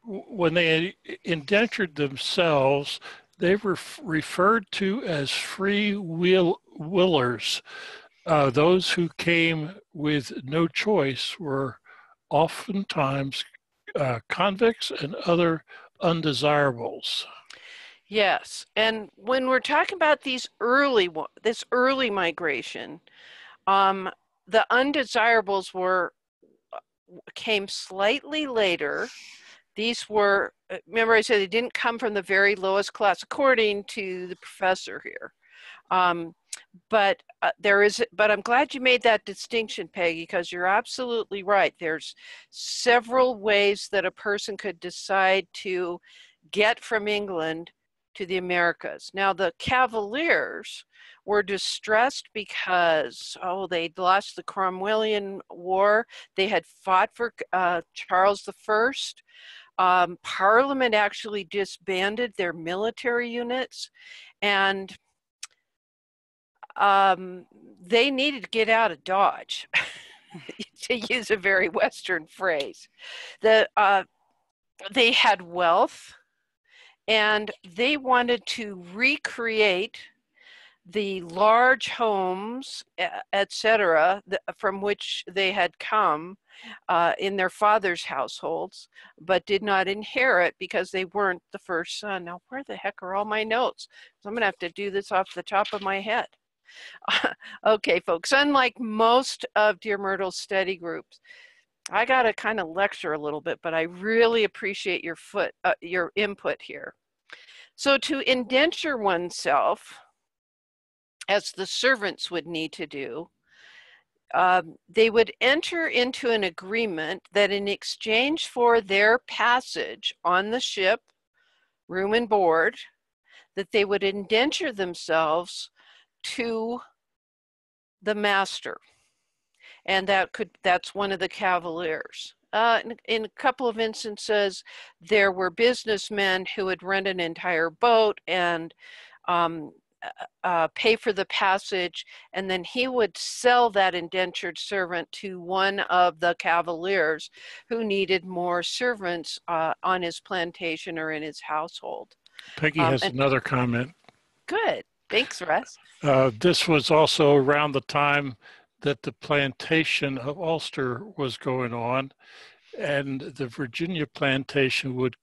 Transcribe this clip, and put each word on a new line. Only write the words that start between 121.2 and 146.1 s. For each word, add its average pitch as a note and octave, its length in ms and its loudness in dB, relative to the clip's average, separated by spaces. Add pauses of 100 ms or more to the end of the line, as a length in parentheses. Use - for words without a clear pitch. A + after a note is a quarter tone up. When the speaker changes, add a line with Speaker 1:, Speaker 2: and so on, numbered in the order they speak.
Speaker 2:
room G3 260 -2
and A#3 140 0
board, F#3 480 2 (800)
that F#3+ 180 -8
they G3+ 120 4
would G3 180 0
indenture A3 680 0
themselves E3+ 1000 -2 (520)
to A#3 580 -6 (1200)
the G#3 120 -2
master. G3+ 640 0 (1080)
And F#3+ 240 0
that F#3+ 240 2
could, G#3+ 180 -8 (120)
that's F3+ 320 2
one G3 180 -2
of F#3 80 -4
the F#3 80 -2
cavaliers. F3 1080 -4 (180)
Uh, A3+ 320 2
in, A#3 120 -12 (100)
in A3 180 -2
a G3+ 60 -10
couple C4 380 -2
of A3 100 -4
instances, G#3 840 -2 (360)
there G3 300 4
were F#3 200 -2
businessmen G3+ 1040 0
who G3+ 120 -4
would F#3 160 -4
rent F#3+ 240 -2
an F#3 140 -2
entire E3 500 -2
boat A3+ 560 4
and, E3+ 480 -2 (540)
um, E3 440 0 (300)
uh, - 220 -12 (200)
uh, E3+ 300 2
pay A3+ 200 4
for A3 180 -2
the F#3+ 140 -2
passage, F#3+ 800 -2 (300)
and F#3+ 160 -6
then F3+ 140 -2
he B3+ 220 -4
would A#3+ 300 -2
sell B3 540 2
that F#3+ 240 2
indentured F3+ 640 -4
servant F3+ 520 -4
to F#3 300 -12
one F#3+ 400 0
of F3 400 2